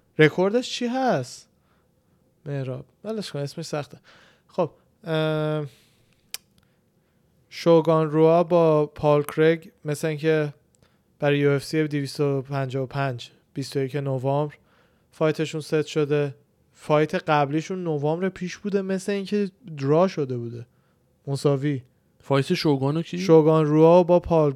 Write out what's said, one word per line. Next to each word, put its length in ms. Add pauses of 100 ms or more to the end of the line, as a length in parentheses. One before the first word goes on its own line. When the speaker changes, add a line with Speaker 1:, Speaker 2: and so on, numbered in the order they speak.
(200)
Speaker 1:
رکوردش 500
چی 180
هست؟ 640 (960)
مهراب. 400 (180)
ولش 280
کن، 80
اسمش 260
سخته. 320 (500)
خب، 240 (320)
اه... 640 (1800)
شوگان 640
روا 320
با 420
پال 380
کرگ 480 (140)
مثل 220
اینکه 460 (680)
برای 200
یو 100
اف 140
سی 240
دویست 320
و 220
پنجاه 420
و 20
پنج، 460 (220)
بیست 240
و 20
یک 160
نوامبر 600 (560)
فایتشون 500
ست 240
شده. 500 (380)
فایت 420
قبلیشون 680
نوامبر 460
پیش 280
بوده، 240
مثل 300
اینکه 400 (260)
درا 300
شده 300
بوده، 280 (600)
مساوی. 540 (380)
Speaker 2:
فایت 340
شوگانو 480
کی؟ 180
Speaker 1:
شوگان 460
روا 380
با 160
پال 360